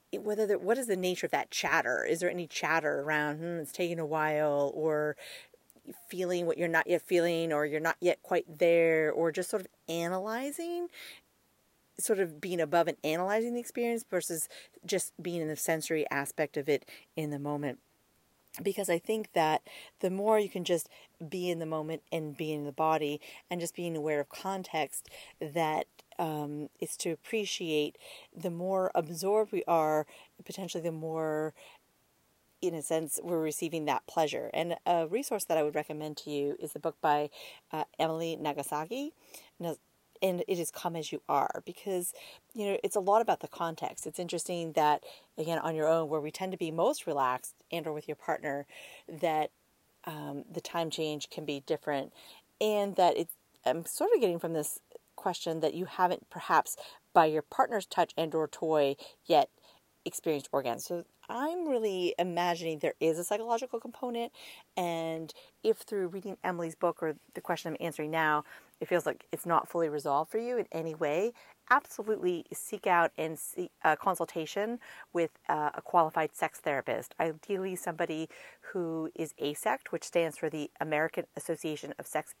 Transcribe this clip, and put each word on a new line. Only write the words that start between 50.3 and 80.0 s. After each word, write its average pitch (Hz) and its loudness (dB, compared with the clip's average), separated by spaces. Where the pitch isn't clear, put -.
the 170 -4
time 165 -2
change 151 -4
can - -10
be 143 -4
different, 147 -2
and 208 2
that 175 6
it's, - -2
I'm 156 2
sort - 2
of 403 6
getting 180 4
from 165 -2
this 151 -2
question 170 -2
that 156 2
you 180 -4
haven't 180 0
perhaps - 2
by 170 10
your 156 2
partner's - 0
touch - 2
and 165 0
or 156 2
toy 151 2
yet 151 6
experienced 156 -2
orgasm. 127 0
So 170 -6
I'm 311 -2
really 208 2
imagining 170 0
there 156 0
is 160 4
a 175 -4
psychological 226 -2
component, 240 -6
and 165 -2
if 214 4
through 196 -4
reading 185 -8
Emily's 170 -2
book - 0
or 156 0
the 185 -8
question 170 -2
I'm - -4
answering 156 -4
now, 156 4
it 156 -6
feels 175 4
like - -4
it's - -6
not 170 4
fully 170 0
resolved 147 0
for 220 -2
you 240 -2
in 202 0
any 165 -4
way, 165 0
absolutely 202 0
seek - -6
out 170 6
and 160 -4
see, - -8
uh, 156 4
consultation 196 -2
with, 170 2
uh, 151 2
a 165 -8
qualified 160 4
sex - -2
therapist, 131 -2
ideally 185 -2
somebody 165 -4
who 165 -2
is 160 -6
asect, 147 -2
which - -6